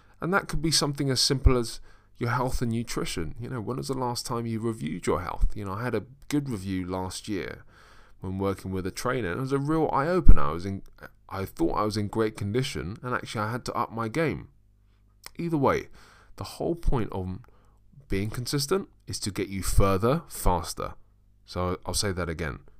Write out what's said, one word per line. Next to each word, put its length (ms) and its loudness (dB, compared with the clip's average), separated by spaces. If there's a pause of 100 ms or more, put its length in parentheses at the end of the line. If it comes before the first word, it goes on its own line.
(200)
And 140 -6
that 140 -2
could 160 -4
be 80 0
something 400 -2
as 100 -2
simple 380 2
as 200 -6 (380)
your 140 -4
health 320 -2
and 80 -2
nutrition. 680 -6
You 100 -12
know, 120 -8
when 160 -8
was 120 -8
the 40 -4
last 320 -6
time 220 -6
you 120 -4
reviewed 460 -6
your 160 0
health? 340 2
You 80 -8
know, 100 -8
I 100 -8
had 100 -4
a 120 -4 (220)
good 220 -4
review 380 -6
last 400 -8
year 360 -8 (560)
when 200 -8
working 320 -4
with 160 -6
a 40 -8
trainer. 420 -4
It 40 -6
was 140 -6
a 80 0
real 340 -2
eye-opener. 480 12
I 100 4
was 140 -6
in, 160 -8 (480)
I 160 -8
thought 320 -4
I 60 0
was 140 -2
in 100 -4
great 280 -2
condition, 680 -6
and 100 -8
actually 280 -6
I 100 -6
had 140 -8
to 80 -6
up 180 -4
my 160 -6
game. 400 -4 (880)
Either 200 -4
way, 320 0 (480)
the 60 -10
whole 300 -6
point 380 0
of 260 -8 (720)
being 220 -2
consistent 580 -4 (160)
is 140 -10
to 100 -8
get 200 -6
you 120 -8
further, 640 2
faster. 680 -4 (500)
So 400 -6
I'll 80 -6
say 180 -2
that 160 -6
again. 340 -8 (180)